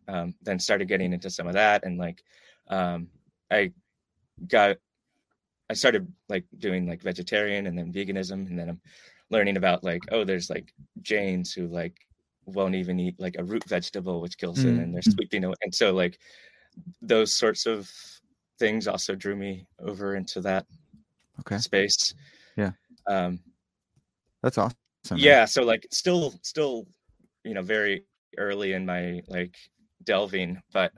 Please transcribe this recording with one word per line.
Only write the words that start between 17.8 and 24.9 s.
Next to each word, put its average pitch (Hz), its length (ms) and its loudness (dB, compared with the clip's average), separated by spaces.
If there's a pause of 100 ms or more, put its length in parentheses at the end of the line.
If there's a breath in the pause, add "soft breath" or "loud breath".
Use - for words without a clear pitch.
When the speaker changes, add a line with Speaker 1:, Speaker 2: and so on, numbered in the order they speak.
Speaker 1:
things 107 300 0
also 98 280 -2
drew 101 200 -4
me 98 320 -8 (120)
over 92 360 -6
into 95 260 -6
that 95 240 0 (760)
Speaker 2:
Okay. - 160 -6
Speaker 1:
space. - 580 0 (400 soft breath)
Speaker 2:
Yeah. 101 160 0 (340)
Speaker 1:
Um, 90 380 -2 (1000)
Speaker 2:
That's 127 160 0
awesome, 113 200 0 (340)